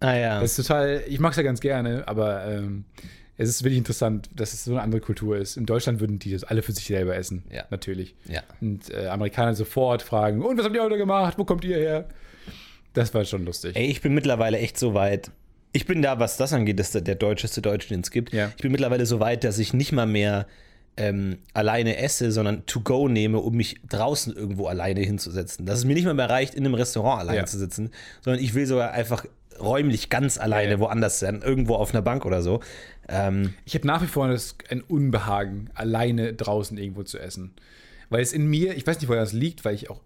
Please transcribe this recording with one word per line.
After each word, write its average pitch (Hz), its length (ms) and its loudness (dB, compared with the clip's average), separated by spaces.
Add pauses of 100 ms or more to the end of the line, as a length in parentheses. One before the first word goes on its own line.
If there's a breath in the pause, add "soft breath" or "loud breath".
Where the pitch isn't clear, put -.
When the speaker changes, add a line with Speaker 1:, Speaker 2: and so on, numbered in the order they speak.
Speaker 1:
Ah, 131 120 4
ja. 113 260 0
Speaker 2:
Das 113 200 2
ist 123 80 0
total, 143 400 2
ich 139 120 -2
mag's 156 180 2
ja 160 60 4
ganz 127 180 0
gerne, 127 460 0
aber, 104 380 0
ähm, 101 380 -4 (540 loud breath)
es 113 120 0
ist 123 140 -2
wirklich 131 160 2
interessant, 110 560 -2
dass 107 180 -4
es - 120 -10
so 120 60 -2
eine 120 100 0
andere 110 200 0
Kultur 107 360 -2
ist. 98 200 -6
In 120 80 -4
Deutschland 117 340 0
würden 104 200 0
die 98 120 -6
das 95 120 -4
alle 110 180 0
für 107 120 -4
sich - 120 -8
selber 92 300 0
essen. 92 360 -6
Speaker 1:
Ja. - 200 -10
Speaker 2:
Natürlich. 92 420 -8 (160 loud breath)
Speaker 1:
Ja. 80 140 -6 (160)
Speaker 2:
Und, 104 340 -4
äh, 98 140 -4
Amerikaner 104 480 0
sofort 120 460 0
fragen, 107 420 2
"Und 247 140 0
was 226 80 2
habt 214 100 0
ihr 233 80 2
heute 214 140 2
gemacht? 196 400 2
Wo 202 80 0
kommt 175 200 0
ihr 180 120 0
her?" 156 280 0 (880 loud breath)
Das 120 200 2
war 107 120 2
schon 95 200 -4
lustig. 87 300 -6
Speaker 1:
Ey, 117 120 2
ich 143 140 -2
bin 139 120 4
mittlerweile 113 460 4
echt 113 180 -4
so 120 160 2
weit. 98 380 2 (400)
Ich - 140 -2
bin 170 160 2
da, 135 180 2
was 113 180 2
das 135 160 0
angeht, 107 260 2
das 101 140 -2
ist 90 140 -2
der 98 80 0
deutscheste 107 460 0
Deutsche, 104 280 0
den 92 120 -2
es - 100 -8
gibt. 117 220 -2
Speaker 2:
Ja. 104 220 0
Speaker 1:
Ich - 60 -18
bin 131 100 0
mittlerweile 127 340 2
so 113 160 2
weit, 113 240 2
dass 107 120 0
ich 110 160 0
nicht 139 200 2
mal 120 120 4
mehr, 104 400 2 (520 soft breath)
ähm, 98 400 -2 (160)
alleine 110 420 2
esse, 123 380 0
sondern 104 320 0
to - 160 -2
go 135 260 2
nehme, 110 320 4
um 113 160 0
mich - 320 0
draußen 113 480 -2
irgendwo 98 320 -4
alleine 92 320 -2
hinzusetzen. 92 680 -4
Dass 104 140 0
es 120 60 0
mir 139 80 4
nicht 175 100 2
mal 175 100 2
mehr 127 160 2
reicht, 131 240 2
in 135 120 0
einem 135 100 2
Restaurant 117 460 0
alleine 87 180 -2
Speaker 2:
Ja. 95 60 -2
Speaker 1:
zu 101 120 -6
sitzen, 98 340 -6 (280 loud breath)
sondern 127 240 0
ich 117 100 0
will 139 120 2
sogar 127 260 2
einfach 117 340 -2 (380)
räumlich 131 460 2
ganz 131 280 2
alleine 104 360 2
Speaker 2:
Ja. 98 60 4
Speaker 1:
woanders 110 400 2
sein, 101 220 -2
irgendwo 120 340 2
auf 104 180 0
einer 113 80 2
Bank 107 240 0
oder 92 160 2
so. 92 200 2 (460 loud breath)
Ähm, 98 460 0 (120)
Speaker 2:
Ich - 100 -4
hab 139 100 -2
nach 156 160 2
wie 175 60 0
vor 135 200 0
das, 123 280 -2 (140)
ein 123 120 -4
Unbehagen, 104 920 0
alleine 113 600 0
draußen 104 440 -2
irgendwo 101 260 -8
zu - 160 -10
essen. 92 340 -12 (560 loud breath)
Weil 117 120 2
es 120 120 -2
in 151 140 2
mir, 165 280 2
ich 135 100 -6
weiß 160 140 0
nicht, 143 100 -4
woher 117 120 4
das 107 120 0
liegt, 147 320 -2
weil 104 100 0
ich - 140 -10
auch, - 160 -14